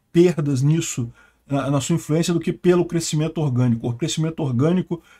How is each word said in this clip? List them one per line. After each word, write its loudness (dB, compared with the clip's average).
perdas 4
nisso, 0
na, -2
na 2
sua -2
influência, 0
do 0
que -4
pelo 2
crescimento -4
orgânico. 0
O -4
crescimento -4
orgânico, 0